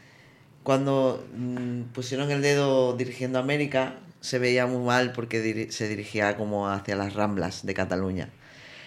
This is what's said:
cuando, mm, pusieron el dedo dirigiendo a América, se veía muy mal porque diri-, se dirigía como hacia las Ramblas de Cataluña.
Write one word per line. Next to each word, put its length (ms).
cuando, 600
mm, 560
pusieron 380
el 120
dedo 540
dirigiendo 420
a 40
América, 540
se 180
veía 280
muy 180
mal 280
porque 300
diri-, 280
se 180
dirigía 480
como 340
hacia 260
las 180
Ramblas 520
de 80
Cataluña. 560